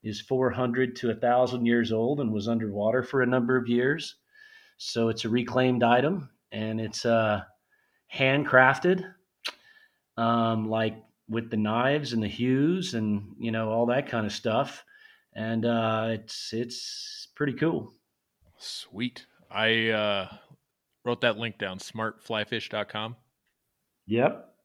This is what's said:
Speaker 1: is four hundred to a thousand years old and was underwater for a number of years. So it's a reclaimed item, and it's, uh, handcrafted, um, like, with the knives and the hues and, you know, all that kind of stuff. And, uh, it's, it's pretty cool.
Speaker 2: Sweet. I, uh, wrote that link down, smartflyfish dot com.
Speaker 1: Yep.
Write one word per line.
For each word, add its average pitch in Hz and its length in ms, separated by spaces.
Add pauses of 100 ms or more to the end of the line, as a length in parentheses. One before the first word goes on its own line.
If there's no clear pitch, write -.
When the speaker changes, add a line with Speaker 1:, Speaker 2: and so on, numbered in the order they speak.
Speaker 1:
is 107 180
four 127 300
hundred 123 460
to 120 140
a 110 40
thousand 123 520
years 117 260
old 123 280
and 113 120
was 104 160
underwater 113 540
for 131 200
a 123 40
number 127 300
of 117 120
years. 131 480 (640)
So 113 300
it's 113 160
a 113 40
reclaimed 123 540
item, 131 460 (240)
and 110 280
it's, 110 260
uh, 110 360 (720)
handcrafted, 139 1000 (1040)
um, 113 520
like, 110 340 (260)
with 117 220
the 113 60
knives 120 560
and 113 100
the 104 60
hues 135 680
and, 104 440
you 113 120
know, 113 200
all 117 160
that 135 220
kind 110 180
of 101 60
stuff. - 520 (500)
And, 113 320
uh, 113 440
it's, - 420
it's - 840
pretty 139 200
cool. 151 380 (680)
Speaker 2:
Sweet. - 680 (240)
I, 113 400
uh, 104 380 (760)
wrote 120 180
that 113 140
link 113 220
down, 95 200
smartflyfish 110 880
dot 107 200
com. 110 280 (920)
Speaker 1:
Yep. 117 480 (100)